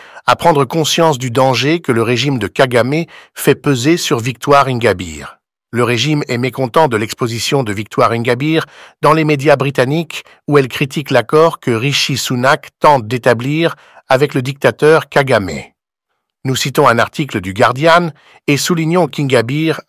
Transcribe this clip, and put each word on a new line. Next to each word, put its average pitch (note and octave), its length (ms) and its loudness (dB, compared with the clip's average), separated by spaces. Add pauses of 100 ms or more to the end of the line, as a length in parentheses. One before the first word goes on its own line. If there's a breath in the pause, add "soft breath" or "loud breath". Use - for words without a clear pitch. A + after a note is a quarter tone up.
(260 loud breath)
à B2 100 2
prendre D3 300 2
conscience D#3+ 520 0
du B2 140 -8
danger C3 480 0
que C#3 140 -2
le A#2 100 0
régime B2 360 -2
de G2+ 80 -4
Kagame C3 580 0 (280 loud breath)
fait - 220 0
peser C#3+ 400 0
sur D3+ 240 -2
Victoire C3+ 480 2
Ingabire. F#2 720 -4 (320)
Le A#2 140 0
régime C3+ 420 -2
est B2 100 -4
mécontent C3 520 0
de A#2 80 0
l'exposition A#2 680 -4
de G#2+ 80 -6
Victoire G#2+ 400 -2
Ingabire B2 540 -2 (360 loud breath)
dans D3+ 120 4
les D#3+ 100 0
médias D3+ 320 2
britanniques C#3 720 -2 (240 soft breath)
où C#3+ 80 4
elle C#3 100 2
critique - 420 -6
l'accord D3+ 520 2
que C3 100 -2
Rishi B2+ 460 -2
Sunak C3 540 -2 (100)
tente C#3 260 2
d'établir B2+ 680 -2 (340 soft breath)
avec C3+ 240 0
le C#3 80 -2
dictateur C#3 680 2
Kagame. B2 540 -2 (840)
Nous C3 100 -2
citons C#3+ 320 0
un A#2 100 4
article A#2 440 -4
du F#2 120 -8
Guardian D3 580 2 (340 soft breath)
et C#3+ 100 2
soulignons D#3+ 520 0
qu'Ingabire C#3 800 -2